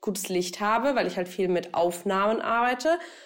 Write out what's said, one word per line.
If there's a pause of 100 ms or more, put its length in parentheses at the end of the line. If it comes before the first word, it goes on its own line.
gutes
Licht
habe,
weil
ich
halt
viel
mit
Aufnahmen
arbeite. (280)